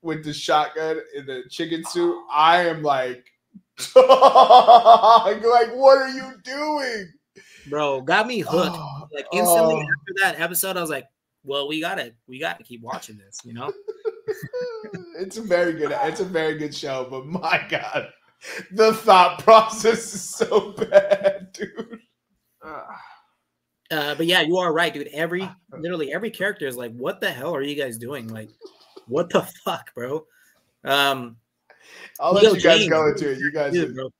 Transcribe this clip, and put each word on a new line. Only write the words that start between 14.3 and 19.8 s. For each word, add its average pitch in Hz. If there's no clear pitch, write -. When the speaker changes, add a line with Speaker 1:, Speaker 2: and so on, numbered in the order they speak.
Speaker 1:
It's 196
a 226
very 175
good, 147
it's 156
a 185
very 160
good 151
show, 131
but 131
my 170
God, -
the 220
thought 185
process 220